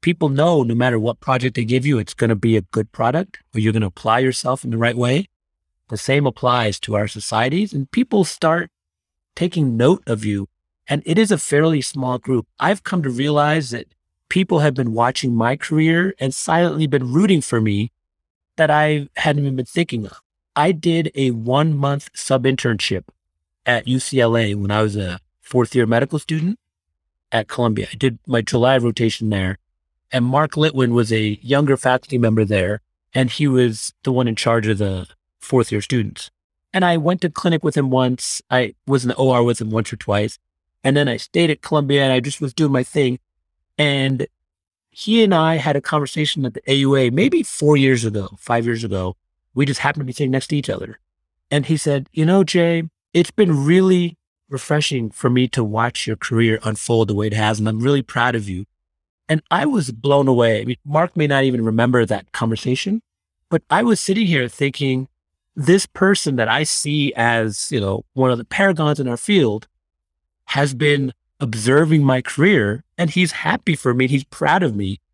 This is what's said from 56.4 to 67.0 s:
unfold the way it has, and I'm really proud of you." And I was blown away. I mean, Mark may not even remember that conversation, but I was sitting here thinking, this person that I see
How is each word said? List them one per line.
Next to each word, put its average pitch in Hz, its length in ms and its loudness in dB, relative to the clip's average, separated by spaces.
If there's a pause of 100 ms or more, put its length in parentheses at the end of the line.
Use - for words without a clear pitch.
unfold 110 440 0
the 107 80 -2
way 104 120 -2
it 104 60 -4
has, 107 260 0
and 107 100 -2
I'm 110 100 -4
really 139 220 0
proud 123 340 -2
of 101 140 -6
you." 95 160 -8 (640)
And 156 120 0 (100)
I 180 140 0
was 196 260 -2
blown 139 360 2
away. 117 340 4
I 113 40 -8
mean, 120 180 -6
Mark 156 320 -2
may 151 120 0
not 139 160 2
even 123 200 0
remember 117 420 2
that - 260 -6
conversation, 127 720 -4 (480)
but 170 200 0
I 190 140 2
was 226 160 2
sitting 202 260 0
here 139 240 0
thinking, 135 580 -4 (480)
this 170 300 2
person 185 520 0
that 113 100 2
I 127 160 0
see 147 520 -2